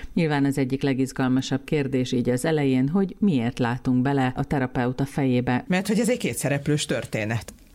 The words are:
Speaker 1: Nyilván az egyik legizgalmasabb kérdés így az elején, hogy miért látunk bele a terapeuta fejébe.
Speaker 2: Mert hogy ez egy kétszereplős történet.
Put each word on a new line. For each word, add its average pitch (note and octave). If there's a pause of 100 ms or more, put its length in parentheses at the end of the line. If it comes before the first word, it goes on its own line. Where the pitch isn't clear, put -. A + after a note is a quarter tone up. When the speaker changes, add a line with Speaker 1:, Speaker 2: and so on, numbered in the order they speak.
(140)
Speaker 1:
Nyilván D3+
az C#3
egyik C3+
legizgalmasabb C3
kérdés C3+
így A#2+
az B2
elején, C#3
hogy F#3+
miért C3
látunk B2+
bele C3
a C3+
terapeuta B2+
fejébe. B2+
Speaker 2:
Mert F#3
hogy G#3
ez A#3
egy B3
kétszereplős C#3+
történet. A2+ (220)